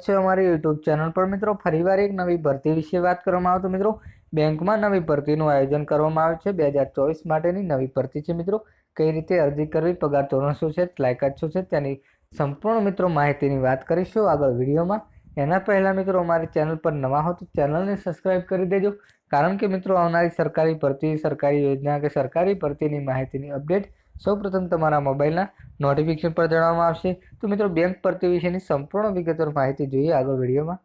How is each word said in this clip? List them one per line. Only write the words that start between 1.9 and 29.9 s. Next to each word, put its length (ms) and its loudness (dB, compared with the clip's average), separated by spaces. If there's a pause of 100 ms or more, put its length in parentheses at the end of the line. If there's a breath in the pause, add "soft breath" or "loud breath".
એક 140 0
નવી 240 0
ભરતી 380 0
વિશે 240 -2
વાત 240 2
કરવામાં 300 2
આવે 80 0
તો 80 -2
મિત્રો, 220 0 (400 loud breath)
બેંકમાં 500 2
નવી 280 2
ભરતીનું 420 2
આયોજન 340 2
કરવામાં 380 2
આવ્યું 160 0
છે. 140 -4
બે 180 2
હજાર 240 0
ચોવીસ 300 0
માટેની 460 0
નવી 240 -2
ભરતી 260 -4
છે 120 -6
મિત્રો. 280 -4 (360 soft breath)
કઈ 140 2
રીતે 280 -2
અરજી 280 0
કરવી, 360 -2
પગાર 280 2
ધોરણ 220 0
શું 180 -2
છે, 160 -2 (120)
લાયકાત 380 0
શું 140 -6
છે, 120 -2
તેની 360 -4 (380 soft breath)
સંપૂર્ણ 500 -2
મિત્રો 220 0
માહિતીની 580 0
વાત 160 0
કરીશું 480 0
આગળ 300 2
વીડિયોમાં. 440 0 (300 soft breath)
એના 240 0
પહેલા 340 2
મિત્રો, 280 0
અમારી 340 -2
ચેનલ 220 0
પર 160 -2
નવા 340 0
હો 60 -2
તો 200 -14
ચેનલને 440 0
સબસ્ક્રાઇબ 500 -2
કરી 260 -2
દેજો, 220 0 (360 soft breath)
કારણ 260 2
કે 100 -2
મિત્રો, 320 -2
આવનારી 400 2
સરકારી 440 0
ભરતી, 340 0
સરકારી 500 0
યોજના 320 -2
કે 100 -2
સરકારી 540 0
ભરતીની 480 -4
માહિતીની 480 -6
અપડેટ 360 -2 (300 soft breath)
સૌપ્રથમ 440 0
તમારા 380 2
મોબાઈલના 420 0 (340 loud breath)
નોટિફિકેશન 540 0
પર 140 4
જણાવવામાં 380 4
આવશે. 200 -2 (320 loud breath)
તો 100 -2
મિત્રો, 180 0
બેંક 340 0
ભરતી 300 0
વિશેની 340 -2
સંપૂર્ણ 500 -2
વિગતવાર 400 -2
માહિતી 340 0